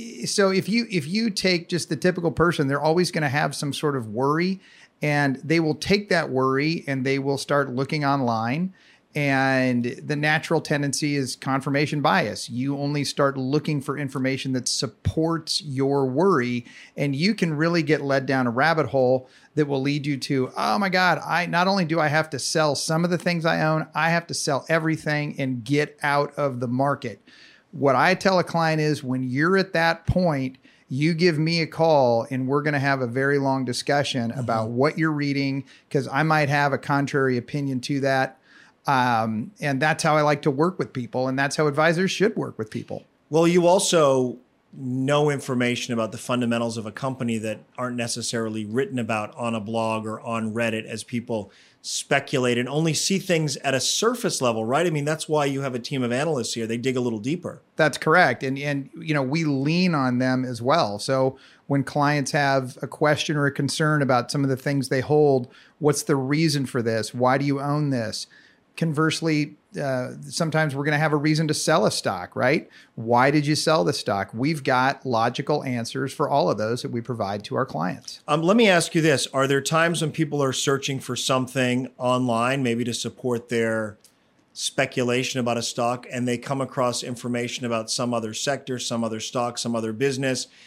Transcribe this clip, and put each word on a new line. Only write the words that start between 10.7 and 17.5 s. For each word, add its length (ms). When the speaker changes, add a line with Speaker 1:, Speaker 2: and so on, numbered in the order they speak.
Speaker 1:
is 200
confirmation 640
bias. 480
You 300
only 260
start 340
looking 440
for 160
information 560
that 140
supports 960
your 420
worry, 580
and 200
you 180
can 220